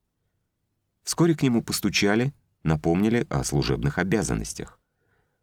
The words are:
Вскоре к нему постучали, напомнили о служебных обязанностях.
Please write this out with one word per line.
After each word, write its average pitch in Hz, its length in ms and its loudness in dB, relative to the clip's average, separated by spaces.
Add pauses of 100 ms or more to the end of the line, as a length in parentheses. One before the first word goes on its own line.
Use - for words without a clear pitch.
(1040)
Вскоре 165 320 2
к - 80 -2
нему 120 200 2
постучали, 107 720 0 (280)
напомнили 87 680 2
о 65 140 -2
служебных 67 520 -2
обязанностях. 80 840 -2 (640)